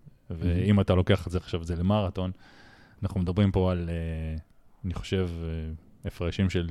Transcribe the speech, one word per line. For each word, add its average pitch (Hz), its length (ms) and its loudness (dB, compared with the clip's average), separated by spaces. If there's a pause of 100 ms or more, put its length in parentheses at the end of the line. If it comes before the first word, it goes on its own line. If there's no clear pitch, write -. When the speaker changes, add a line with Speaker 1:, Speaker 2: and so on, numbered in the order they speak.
(300)
Speaker 1:
מהמם. 82 120 -8
Speaker 2:
ואם 90 380 4
אתה 92 160 4
לוקח 90 320 4
את 87 40 -8
זה 90 60 -2
עכשיו, 85 260 -6
זה 85 120 -4
למרתון, 92 560 0 (720)
אנחנו 95 160 -2
מדברים 92 320 2
פה 92 200 2
על, 87 180 -2
אה, 80 480 -4 (480)
אני 90 80 -4
חושב, 92 360 -2 (140)
אה, 82 40 -6 (580)
הפרשים 87 440 0
של, 85 220 -2